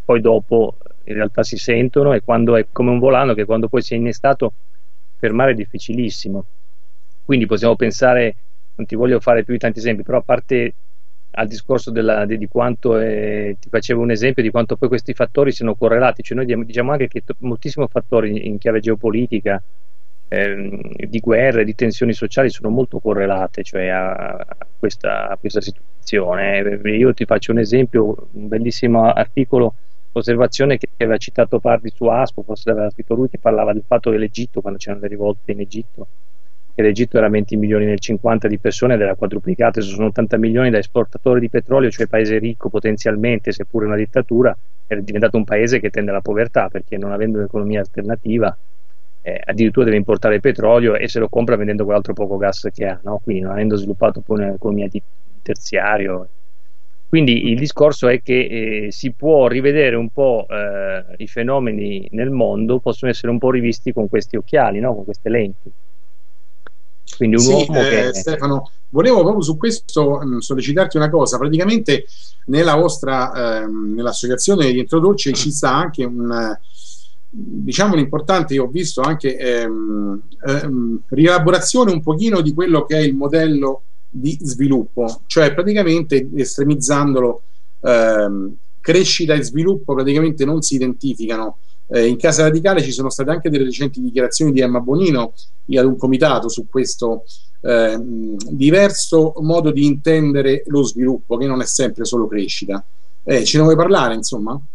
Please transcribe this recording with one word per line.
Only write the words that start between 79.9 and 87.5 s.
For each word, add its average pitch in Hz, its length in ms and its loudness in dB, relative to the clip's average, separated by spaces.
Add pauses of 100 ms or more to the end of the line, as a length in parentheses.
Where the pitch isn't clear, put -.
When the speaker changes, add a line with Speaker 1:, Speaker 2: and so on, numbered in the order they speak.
Speaker 2:
ehm, 131 640 -2
rielaborazione 175 840 4
un 160 100 0
pochino 180 380 2
di 151 140 0
quello 165 300 2
che 156 120 0
è 156 40 4
il 143 140 2
modello 143 680 0 (260)
di 135 320 -2
sviluppo, 123 880 0
cioè 143 280 2
praticamente 165 800 2
estremizzandolo, 139 1080 2 (400)